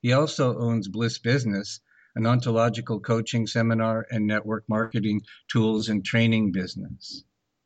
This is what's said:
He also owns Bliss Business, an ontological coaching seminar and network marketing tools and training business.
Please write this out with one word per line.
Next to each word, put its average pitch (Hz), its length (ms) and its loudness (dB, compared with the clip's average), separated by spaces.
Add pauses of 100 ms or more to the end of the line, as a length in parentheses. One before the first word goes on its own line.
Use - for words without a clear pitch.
He 120 120 2
also 139 440 2
owns 117 300 0
Bliss 113 320 -2
Business, 107 600 -2 (340)
an 110 100 -2
ontological 117 760 2
coaching 113 460 0
seminar 113 600 0
and 110 180 0
network 107 420 -2
marketing 107 540 0 (280)
tools 110 380 2
and 104 160 -2
training 113 480 2
business. - 720 -8 (400)